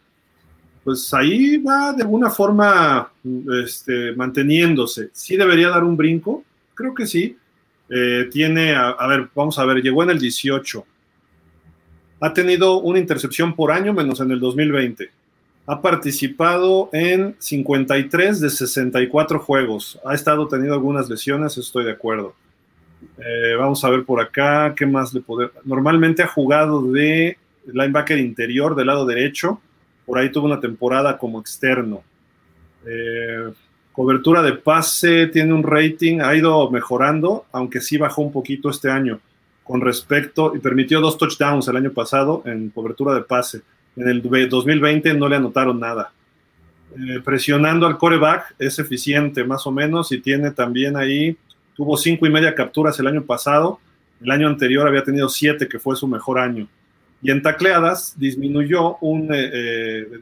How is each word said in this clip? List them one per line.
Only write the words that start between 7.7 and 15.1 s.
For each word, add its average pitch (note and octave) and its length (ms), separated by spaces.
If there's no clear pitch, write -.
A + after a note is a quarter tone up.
Eh, B2 420
tiene, D#3 440
a, B2 140
a B2 180
ver, C3 260
vamos D3+ 260
a C3+ 60
ver, C3 160
llegó C3 220
en F3+ 60
el E3+ 100
dieciocho. C3+ 680
Ha D#3+ 140
tenido F3+ 460
una F3+ 200
intercepción D#3+ 560
por D3+ 160
año, G3 220
menos D3 260
en C3 120
el B2 100
dos B2+ 160
mil D3+ 160
veinte. A#2+ 380